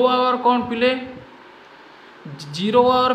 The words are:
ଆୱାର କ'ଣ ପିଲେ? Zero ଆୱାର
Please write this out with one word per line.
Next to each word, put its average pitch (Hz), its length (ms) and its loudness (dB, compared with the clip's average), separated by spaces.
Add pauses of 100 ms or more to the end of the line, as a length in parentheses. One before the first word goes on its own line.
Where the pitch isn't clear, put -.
(140)
ଆୱାର 254 220 0 (100)
କ'ଣ 247 120 4 (120)
ପିଲେ? 233 220 0 (1600)
Zero 214 260 2 (160)
ଆୱାର 254 180 2